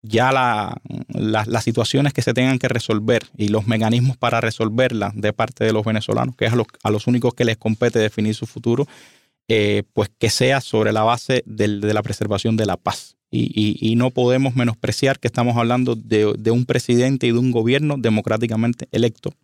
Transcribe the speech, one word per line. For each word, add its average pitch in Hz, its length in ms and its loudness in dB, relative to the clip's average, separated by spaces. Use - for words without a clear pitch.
Ya 113 260 2
la, 120 460 0
la, 110 380 -2
las 113 160 -2
situaciones 135 500 0
que 135 80 -2
se 123 120 0
tengan 127 260 2
que 131 80 -2
resolver 117 560 0
y 104 120 0
los 104 180 0
mecanismos 117 500 2
para 117 240 0
resolverlas 110 720 0
de 107 180 0
parte 113 320 -2
de 110 80 2
los 110 100 0
venezolanos, 113 520 -2
que - 100 -2
es 113 80 0
a - 20 0
los, 117 120 0
a 107 80 0
los 107 160 -2
únicos 123 260 2
que 123 120 0
les 113 120 0
compete 117 420 0
definir 107 360 0
su - 100 -8
futuro, 120 420 -2
eh, 104 360 2
pues 107 240 0
que 113 120 0
sea 131 320 0
sobre 107 300 0
la 107 120 0
base 120 420 0
del, 107 360 -2
de 104 120 0
la 104 100 0
preservación 107 540 -2
de 110 80 0
la 92 120 -2
paz. - 400 -8
Y, 117 220 -2
y, 107 380 0
y 113 40 2
no 127 160 2
podemos 127 440 0
menospreciar 120 640 -2
que - 80 -4
estamos 117 300 0
hablando 123 380 0
de, 110 420 0
de 110 140 0
un 123 140 2
presidente 127 640 0
y 117 40 2
de 117 80 2
un 127 120 2
gobierno 135 460 0
democráticamente 113 960 0
electo 113 420 -2